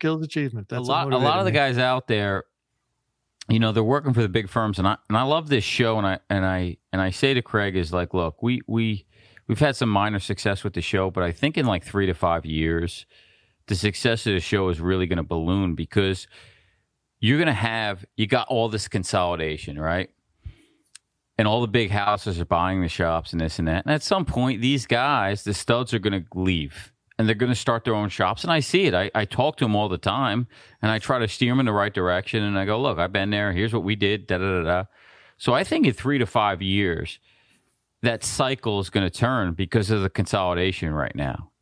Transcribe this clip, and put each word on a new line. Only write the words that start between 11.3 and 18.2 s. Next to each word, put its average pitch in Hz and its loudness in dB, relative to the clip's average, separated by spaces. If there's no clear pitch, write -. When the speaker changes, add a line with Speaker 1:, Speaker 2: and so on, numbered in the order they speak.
Speaker 2:
think 151 -2
in, 151 2
like, 92 0
three 98 0
to 92 2
five 85 0
years, 80 -2
the 104 0
success 104 0
of 104 2
the 92 2
show 95 0
is 82 -2
really 92 2
gonna 85 0
balloon, 85 -2
because 95 -2
you're 123 4
gonna 160 4
have, 107 -2
you 107 2